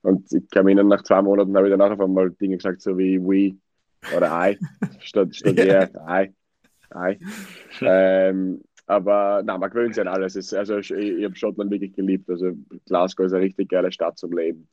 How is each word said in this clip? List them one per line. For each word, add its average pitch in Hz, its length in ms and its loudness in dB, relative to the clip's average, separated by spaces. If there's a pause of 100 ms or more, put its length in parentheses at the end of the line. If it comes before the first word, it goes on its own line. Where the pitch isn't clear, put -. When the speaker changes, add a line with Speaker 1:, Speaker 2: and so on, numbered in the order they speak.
Speaker 1:
Und 95 300 0
ich - 180 -2
kann 98 140 4
mich 98 100 6
erinnern, 101 140 6
nach 101 140 4
zwei 98 200 4
Monaten 98 340 2
habe 98 120 4
ich 98 40 2
dann 98 100 4
auch 101 80 4
auf 101 100 -6
einmal 95 300 0
Dinge 95 260 -4
gesagt, 92 260 -6
so 95 160 -2
wie 92 220 0
we 95 360 0 (600)
oder 87 340 0
I, 101 80 -6 (420)
statt, - 340 -2
statt - 220 0
Speaker 2:
<laughs> - 0 -
Ja. 95 380 4
Speaker 1:
er, 90 300 -2
I, 95 100 -10 (600)
I. 92 240 -4 (600)
Ähm, 95 840 2 (240)
aber 101 580 0
nein, 98 160 -6
man 95 100 -4
gewöhnt 117 240 -2
sich 110 80 -4
an 92 100 -4
alles. 95 220 -4
Es, 95 180 -10
also 104 260 -4
ich, 98 140 -10
ich 98 320 -4
hab 95 120 -8
Schottland 104 340 -6
wirklich 98 240 -6
geliebt. 95 340 -2
Also 90 240 -4 (340)
Glasgow 92 400 -2
ist 92 60 -2
eine 92 100 0
richtig - 260 -4
geile 92 240 0
Stadt 85 260 -6
zum 85 140 -10
Leben. 82 400 -6